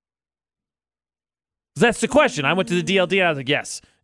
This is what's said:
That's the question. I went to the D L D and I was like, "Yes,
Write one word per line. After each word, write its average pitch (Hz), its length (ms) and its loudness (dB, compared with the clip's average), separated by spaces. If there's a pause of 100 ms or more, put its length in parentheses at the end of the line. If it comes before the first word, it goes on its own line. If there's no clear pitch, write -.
(1800)
That's 220 240 2
the 220 80 -2
question. 233 360 2
I 147 100 2
went 185 160 -2
to 170 40 -2
the 175 80 0
D 185 160 0
L 180 80 2
D 185 140 0
and 180 60 2
I 170 40 2
was 151 80 -2
like, 127 100 -10
"Yes, 135 320 -4 (240)